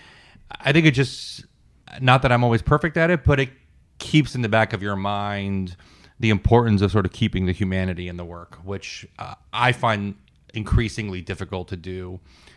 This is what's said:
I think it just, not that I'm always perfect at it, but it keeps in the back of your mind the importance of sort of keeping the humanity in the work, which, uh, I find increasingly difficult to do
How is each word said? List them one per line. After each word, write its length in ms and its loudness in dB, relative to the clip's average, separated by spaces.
I 220 -2
think 140 6
it 60 6
just, 520 -4
not 220 6
that 100 2
I'm 100 4
always 200 2
perfect 340 0
at 140 2
it, 140 0
but 140 4
it 120 0
keeps 360 2
in 60 -4
the 80 0
back 240 2
of 100 -4
your 140 -2
mind 800 -4
the 120 2
importance 500 4
of 100 2
sort 140 2
of 80 -4
keeping 340 -2
the 60 0
humanity 560 -4
in 80 -12
the 80 -10
work, 400 -18
which, 420 -12
uh, 160 -14
I 200 2
find 420 -2
increasingly 640 -2
difficult 480 -8
to 80 -10
do 440 -12